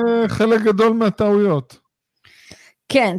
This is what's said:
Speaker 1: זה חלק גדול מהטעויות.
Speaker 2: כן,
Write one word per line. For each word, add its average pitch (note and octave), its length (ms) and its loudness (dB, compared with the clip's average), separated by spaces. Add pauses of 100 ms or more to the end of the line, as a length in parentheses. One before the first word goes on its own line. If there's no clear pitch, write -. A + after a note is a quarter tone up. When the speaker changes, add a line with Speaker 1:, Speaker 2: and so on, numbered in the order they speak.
Speaker 1:
זה A#3 220 0
חלק A3+ 320 0
גדול A3 320 0
מהטעויות. G#3 840 -2 (1120)
Speaker 2:
כן, G#3 300 0